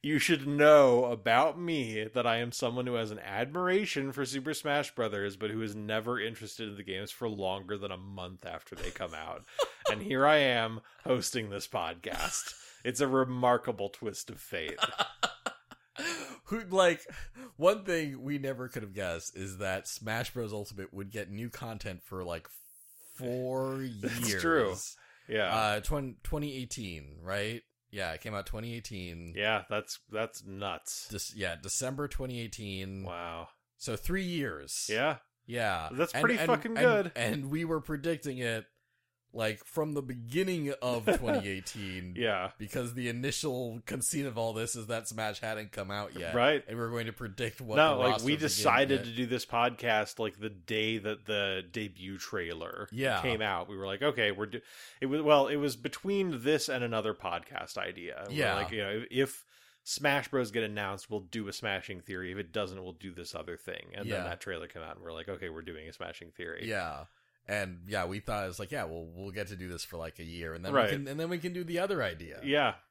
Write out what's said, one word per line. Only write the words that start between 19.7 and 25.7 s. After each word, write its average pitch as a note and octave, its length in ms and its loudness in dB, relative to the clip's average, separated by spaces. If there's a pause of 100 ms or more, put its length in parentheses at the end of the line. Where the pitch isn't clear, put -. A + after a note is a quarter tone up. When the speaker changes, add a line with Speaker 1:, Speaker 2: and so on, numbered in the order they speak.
Speaker 2:
Smash A2 460 -4
Bros A2+ 200 -4
Ultimate G2+ 400 -8
would G2 160 -6
get G2+ 220 -6
new A2+ 180 -6
content G#2+ 540 -8
for, F#2 220 -8
like, E2+ 220 -4 (680)
four C3 640 -2 (120)
Speaker 1:
<laughs> G#2 100 -8
That's A#2+ 280 0
Speaker 2:
years. G2 120 2
Speaker 1:
true. B2+ 340 4 (540)
Yeah. G#2+ 260 2
Speaker 2:
Uh, G#2+ 260 4